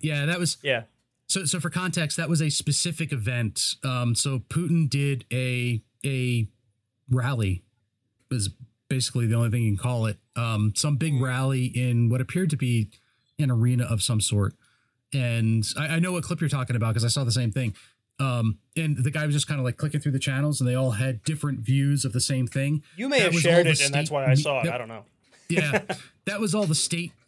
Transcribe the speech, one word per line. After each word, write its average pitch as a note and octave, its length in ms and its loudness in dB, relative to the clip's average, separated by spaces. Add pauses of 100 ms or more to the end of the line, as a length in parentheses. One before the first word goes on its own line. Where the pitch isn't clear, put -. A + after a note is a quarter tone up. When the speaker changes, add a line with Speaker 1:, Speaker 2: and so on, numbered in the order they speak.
Speaker 1:
yeah, D3 240 -2
that F3 120 0
was F3 260 -4
Speaker 2:
Yeah. B2 200 0 (460)
Speaker 1:
So, F#3+ 160 -2
so D#3+ 160 -2
for E3+ 80 -4
context, F3 480 -2
that E3 100 -4
was D#3 140 2
a D#3+ 80 0
specific D3+ 640 -2
event. A#2 640 -4 (100)
Um, B2 300 -2
so C3+ 240 -2
Putin E3 500 0
did C#3 420 0
a, B2 500 -2 (240)
a B2 420 0 (600)
rally, A#2 540 0 (680)
is A2+ 200 -2 (400)
basically B2+ 380 0
the A2+ 80 2
only A#2 140 2
thing A#2 140 0
you G#2+ 80 2
can G2 100 0
call A#2+ 260 -2
it. G#2 100 -4 (180)
Um, G#2+ 400 0
some D3 220 0
big D#3 160 0
Speaker 3:
Hmm. B2+ 100 2
Speaker 1:
rally C3 440 0
in A#2+ 420 2
what B2 100 2
appeared F3+ 300 0
to D3 80 0
be A#2+ 320 0 (500)
an C#3+ 100 2
arena A#2+ 360 4
of A2+ 180 0
some A2 160 0
sort. G2+ 360 0 (580)
And A2+ 520 0 (120)
I, D3+ 180 -2
I E3 40 2
know F3+ 120 2
what F3 120 -2
clip - 180 -4
you're D#3 80 0
talking B2+ 260 0
about A2+ 180 2
'cause A2+ 120 0
I - 40 2
saw C#3 140 0
the A#2 80 0
same A#2 200 0
thing. A#2+ 220 -2 (460)
Um, A#2+ 400 0 (160)
and D#3 220 0
the C3 140 0
guy D3+ 140 -2
was D3 100 0
just C#3+ 120 0
kinda, C#3 160 -2
like, B2 140 -2
clicking D3+ 240 -2
through D3 120 0
the C3+ 60 0
channels, C#3 400 0
and B2+ 100 2
they B2 60 2
all C3 160 2
had A#2+ 320 -2
different D3 360 -4
views C#3 440 2
of C3+ 100 -2
the B2 60 0
same C3 280 0
thing. C#3+ 360 -2 (140)
Speaker 2:
You A#3 120 -4
may C#4 100 4
Speaker 1:
That G3+ 60 6
Speaker 2:
have E3+ 80 4
Speaker 1:
was E3 100 2
Speaker 2:
shared E3+ 240 8
Speaker 1:
all D#3+ 60 4
the D3 80 2
Speaker 2:
it, C#3 40 4
and C#3 80 -2
that's D3 140 0
Speaker 1:
state D3+ 60 -4
Speaker 2:
why C#3 120 0
I B2+ 40 2
Speaker 1:
me-, C3 80 8
Speaker 2:
saw C#3+ 240 2
it. - 40 0
Speaker 1:
yep. A#2+ 80 -2
Speaker 2:
I B2 40 -4
don't A#2 120 -8
know. A2+ 160 -12 (440)
Speaker 1:
Yeah. D#3+ 380 2
Speaker 2:
<laughs> - 380 -10
Speaker 1:
That G3+ 160 -4
was F#3+ 140 -2
all G#3 100 0
the D#3+ 100 2
state, E3+ 360 -4 (160)